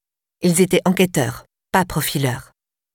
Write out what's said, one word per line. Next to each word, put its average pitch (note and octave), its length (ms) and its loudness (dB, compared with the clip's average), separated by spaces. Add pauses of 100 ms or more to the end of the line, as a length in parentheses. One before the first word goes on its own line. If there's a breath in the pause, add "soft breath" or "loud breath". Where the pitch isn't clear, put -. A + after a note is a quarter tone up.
(420)
Ils F3+ 200 2
étaient F3+ 240 2
enquêteurs, F3 600 0 (260)
pas F#3 140 2
profileurs. C3+ 640 -4 (440)